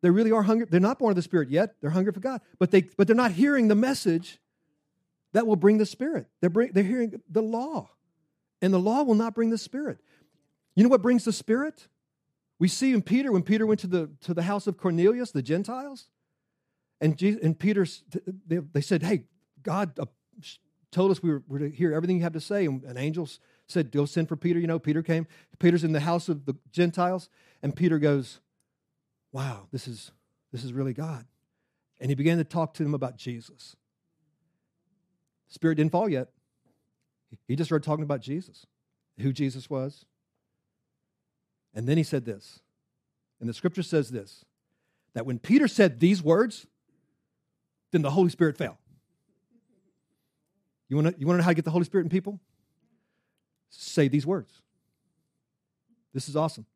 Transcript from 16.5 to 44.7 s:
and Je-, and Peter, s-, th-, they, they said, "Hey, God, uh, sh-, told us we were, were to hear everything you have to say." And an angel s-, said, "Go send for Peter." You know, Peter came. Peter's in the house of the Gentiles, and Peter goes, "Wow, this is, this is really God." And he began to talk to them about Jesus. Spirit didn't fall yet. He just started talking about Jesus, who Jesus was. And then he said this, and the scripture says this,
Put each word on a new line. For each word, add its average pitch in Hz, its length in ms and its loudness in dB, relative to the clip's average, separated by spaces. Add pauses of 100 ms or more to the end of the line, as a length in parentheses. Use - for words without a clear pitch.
and 156 180 2
Je-, 208 240 0
and 160 160 0
Peter, 196 260 0
s-, - 280 -8
th-, - 120 -8 (240)
they, 165 100 -2
they 147 240 -4
said, 160 220 -2
"Hey, 175 200 -2 (400)
God, 180 340 -4
uh, 143 80 -6 (360)
sh-, - 160 -20 (340)
told 190 200 2
us 175 120 -2
we 170 60 0
were, 143 180 -2
were 139 120 -8
to 147 100 -4
hear 151 240 0
everything 175 240 0
you 170 60 0
have 165 100 -2
to 156 80 -6
say." 202 240 -2
And 131 180 -4
an 127 140 -12
angel 156 260 -4
s-, - 160 -14 (280)
said, 151 240 -4
"Go 143 140 0
send 165 220 -2
for 160 80 -6
Peter." 170 240 0
You 170 80 -2
know, 165 100 0
Peter 151 240 -2
came. 160 240 0 (340)
Peter's 170 260 4
in 160 80 0
the 147 80 0
house 170 260 -2
of 147 180 -4
the 139 100 -4 (180)
Gentiles, 180 560 0 (340)
and 143 100 -4
Peter 165 240 2
goes, 143 440 0 (880)
"Wow, 127 400 -10
this 131 160 -12
is, 117 240 -16 (400)
this 127 140 -12
is 123 80 -10
really 135 200 -6
God." 143 320 -10 (760)
And 127 100 -4
he 139 40 0
began 165 240 2
to 156 40 0
talk 165 300 -4
to 160 100 -6
them 147 100 -2
about 131 220 -6
Jesus. - 600 -16 (1700)
Spirit 160 280 -2
didn't 151 180 2
fall 226 160 0
yet. 127 180 -2 (1200)
He 127 80 -2
just 156 140 -4
started 156 160 0
talking 156 180 -2
about 143 160 -4
Jesus, 143 460 -10 (540)
who 135 120 -2
Jesus 131 380 -6
was. 139 360 -8 (1700)
And 113 120 -6
then 151 100 2
he 160 60 2
said 131 220 -4
this, - 360 -14 (800)
and 117 80 -8
the 117 60 -6
scripture 180 300 -4
says 143 260 -2
this, 107 340 -14 (720)